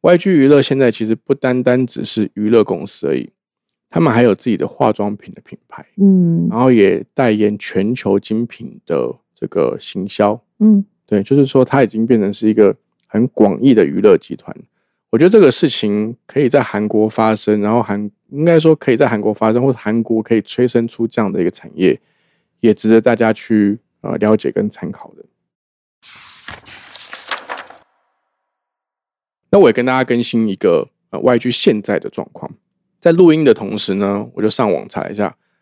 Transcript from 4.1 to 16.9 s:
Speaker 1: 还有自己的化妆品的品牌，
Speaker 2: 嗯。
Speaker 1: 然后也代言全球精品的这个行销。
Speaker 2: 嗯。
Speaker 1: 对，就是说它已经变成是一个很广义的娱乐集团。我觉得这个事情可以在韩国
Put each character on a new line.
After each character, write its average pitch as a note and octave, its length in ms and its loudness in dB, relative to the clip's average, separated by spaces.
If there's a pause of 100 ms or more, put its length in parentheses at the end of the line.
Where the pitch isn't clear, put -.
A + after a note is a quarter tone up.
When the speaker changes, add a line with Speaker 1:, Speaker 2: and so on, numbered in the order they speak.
Speaker 1:
还 A#2+ 100 2
有 A2+ 120 4
自 - 160 -6
己 G2+ 60 -2
的 - 100 -4
化 A2 260 -2
妆 G#2 240 -6
品 - 160 -20
的 - 100 -20
品 - 160 -20 (100)
牌， - 160 -20 (120)
Speaker 2:
嗯。 F3+ 540 2
Speaker 1:
然 A2+ 80 -4
后 C3 120 2
也 G2 340 2 (100)
代 B2+ 160 0
言 G#2+ 280 0
全 G#2 360 -4
球 G2+ 240 -2
精 A2 280 -4
品 - 380 -18
的 B1+ 300 -4 (200)
这 - 120 -10
个 D2+ 340 -4
行 G2 280 -10
销。 G#2 320 -2 (180)
Speaker 2:
嗯。 G#3 260 4 (220)
Speaker 1:
对， G#2 160 -2
就 C#3 140 0
是 C#3 100 4
说 B2+ 180 2
它 C3+ 180 0
已 A#2 40 2
经 A2 200 -4
变 A2+ 140 2
成 G2+ 120 -2
是 G#2+ 160 -2
一 A2 40 2
个 G#2+ 220 4 (320)
很 A2+ 220 -2
广 - 340 0
义 C3+ 100 4
的 G#2+ 120 4
娱 D2 160 -4
乐 G2+ 180 6
集 - 160 -10
团。 - 200 -18 (560)
我 A#2 60 -2
觉 C3+ 80 4
得 F#3 60 6
这 A3 80 6
个 D#3+ 120 8
事 - 180 0
情 G#2+ 460 -4 (120)
可 - 140 -4
以 C3+ 80 2
在 C#3 120 2
韩 G#2+ 260 -4
国 G#2+ 220 0